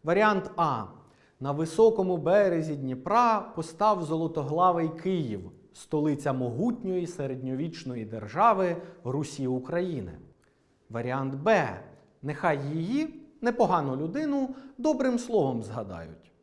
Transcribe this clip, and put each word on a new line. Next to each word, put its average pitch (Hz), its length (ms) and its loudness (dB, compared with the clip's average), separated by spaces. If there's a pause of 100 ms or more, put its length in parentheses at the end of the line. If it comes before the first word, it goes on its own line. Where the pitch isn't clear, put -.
Варіант 196 520 4
А. 139 280 2 (560)
На 139 120 -4
високому 185 680 4
березі 165 580 2
Дніпра 185 640 2
постав 190 640 0
золотоглавий 160 880 2
Київ, 143 640 -4 (260)
столиця 147 560 0
могутньої 175 760 -2
середньовічної 131 1000 -6
держави 170 720 2 (260)
Русі 135 440 -4
України. 127 640 -4 (760)
Варіант 127 460 -4
Б. 143 440 2 (420)
Нехай 147 460 0
її, 208 540 -4 (200)
непогану 190 540 2
людину, 262 600 -2 (220)
добрим 254 420 2
словом 139 440 0
згадають. 95 680 -10 (120)